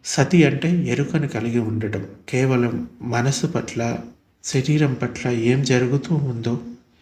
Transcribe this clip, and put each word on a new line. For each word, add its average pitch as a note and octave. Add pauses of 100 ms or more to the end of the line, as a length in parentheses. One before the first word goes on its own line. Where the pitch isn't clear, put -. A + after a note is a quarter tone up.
సతి -
అంటే D3
ఎరుకను C#3+
కలిగి A#2
ఉండటం, G#2+ (220)
కేవలం B2 (120)
మనసు A#2+
పట్ల, A#2 (460)
శరీరం C#3+
పట్ల A#2+
ఏం B2
జరుగుతూ C3
ఉందో, A#2+ (420)